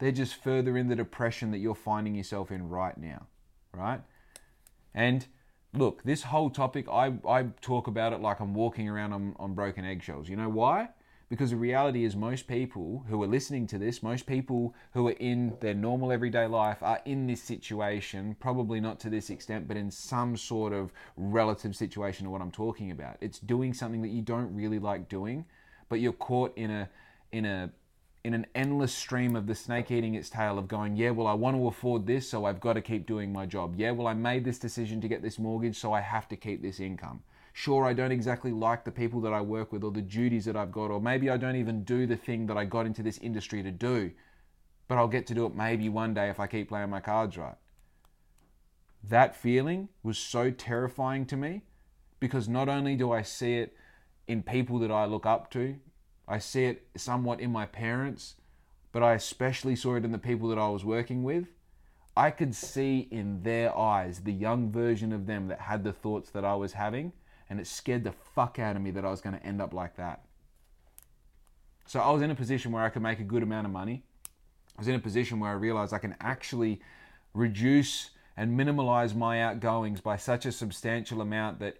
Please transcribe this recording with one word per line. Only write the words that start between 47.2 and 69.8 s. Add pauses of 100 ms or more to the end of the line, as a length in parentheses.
right. (1500)
That
feeling (120)
was
so
terrifying
to
me (580)
because
not
only
do
I
see
it (500)
in
people
that
I
look
up
to, (500)
I
see
it (100)
somewhat
in
my
parents, (540)
but
I
especially
saw
it
in
the
people
that
I
was
working
with. (680)
I
could
see
in
their
eyes
the
young
version
of
them
that
had
the
thoughts
that
I
was
having, (360)
and
it
scared
the
fuck
out
of
me
that
I
was
gonna
end
up
like